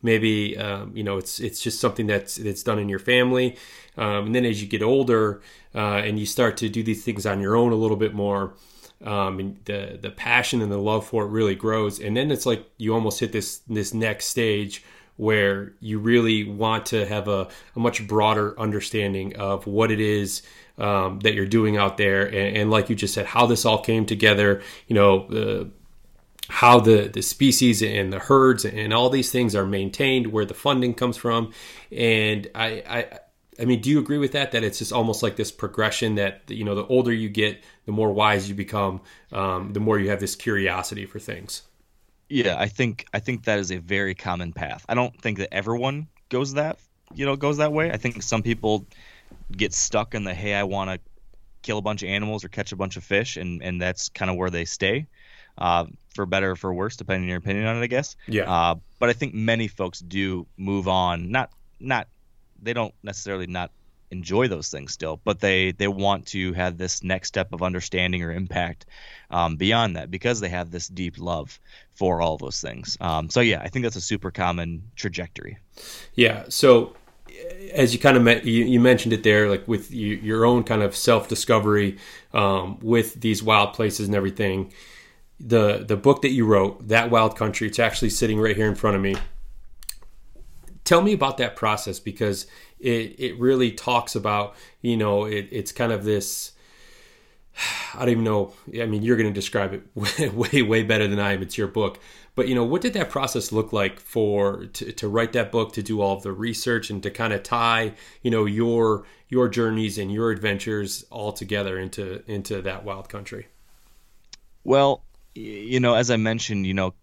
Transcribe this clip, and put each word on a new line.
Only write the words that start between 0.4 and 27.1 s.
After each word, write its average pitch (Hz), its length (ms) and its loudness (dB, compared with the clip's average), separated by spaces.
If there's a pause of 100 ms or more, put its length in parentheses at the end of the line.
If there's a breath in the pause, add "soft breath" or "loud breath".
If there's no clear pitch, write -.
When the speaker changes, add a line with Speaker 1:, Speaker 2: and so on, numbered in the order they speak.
Speaker 1:
um, 101 380 -6
you 107 80 -6
know, 98 140 -2
it's, - 220 -8
it's 113 220 -8
just - 180 -4
something 110 280 0
that's, 101 300 -2
that's 104 260 -6
done 107 160 0
in 101 100 -2
your 98 80 -4
family. 123 580 2 (400 loud breath)
Um, 104 300 -2
and 110 100 -2
then 123 100 2
as 110 140 0
you 104 80 -8
get 101 140 -2
older, 113 640 2 (320 loud breath)
uh, 104 220 0
and 107 200 -2
you 104 80 -4
start 113 320 0
to 113 120 -2
do 113 120 -4
these 107 220 -2
things 104 240 -4
on 98 140 0
your 101 140 2
own 120 180 4
a - 20 2
little 110 220 2
bit 104 180 -2
more, 101 400 -2 (480 loud breath)
um, 98 360 -2
and 98 260 -8
the, 98 360 -8
the 104 80 -8
passion 120 540 0
and 101 80 -2
the 101 80 -2
love 107 260 0
for 110 200 -2
it - 20 -6
really 107 260 2
grows. 107 460 -2
And 104 180 -4
then 143 140 0
it's 131 160 -2
like 113 200 -2 (100)
you 110 180 0
almost 110 240 0
hit 110 120 -2
this, - 360 -6
this 104 260 -4
next 110 320 -2
stage 104 580 -2 (360 soft breath)
where 101 640 2
you 107 180 -4
really 113 460 4
want 107 400 -2
to 107 200 0
have 101 220 -4
a, 98 180 0 (300 loud breath)
a 120 40 -6
much 113 280 -2
broader 107 500 2
understanding 101 800 -2
of 98 320 -4
what 110 240 2
it 107 80 0
is, 104 420 0 (360 loud breath)
um, 98 420 0
that 107 140 2
you're 101 120 0
doing 107 300 4
out 98 220 2
there. 98 260 4
And, 101 320 -2
and 107 160 2
like 110 180 2
you 117 60 0
just 101 180 -4
said, 104 120 -2
how 120 200 4
this 117 200 2
all 110 160 4
came 113 240 2
together, 101 560 4 (260 loud breath)
you 117 80 0
know, 98 300 6
uh, 107 400 -4 (840)
how 123 320 8
the, 107 340 6